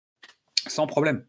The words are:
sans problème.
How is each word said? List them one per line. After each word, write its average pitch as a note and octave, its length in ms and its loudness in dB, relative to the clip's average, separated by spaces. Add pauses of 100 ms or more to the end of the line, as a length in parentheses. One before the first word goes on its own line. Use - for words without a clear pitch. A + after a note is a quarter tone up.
(680)
sans D3+ 200 0
problème. D3 420 2